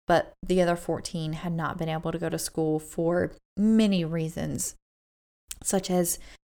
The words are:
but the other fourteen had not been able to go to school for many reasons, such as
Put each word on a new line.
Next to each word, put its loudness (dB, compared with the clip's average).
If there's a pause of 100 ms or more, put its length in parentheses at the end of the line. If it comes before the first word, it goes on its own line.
but 4
the 2
other 4
fourteen -6
had -4
not -4
been -2
able -2
to -4
go -4
to -2
school 0
for 0 (240)
many 4
reasons, -4 (880)
such 0
as 2 (360)